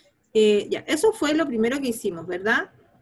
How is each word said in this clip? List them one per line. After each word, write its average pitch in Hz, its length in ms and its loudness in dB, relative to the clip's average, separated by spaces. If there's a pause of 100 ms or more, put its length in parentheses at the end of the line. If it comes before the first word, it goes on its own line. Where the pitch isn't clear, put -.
(340)
Eh, 214 360 4
ya, - 120 -4
eso 320 300 0
fue 302 220 0
lo 311 120 2
primero 240 340 0
que 269 100 -4
hicimos, 175 360 -6
¿verdad? 208 460 -4 (300)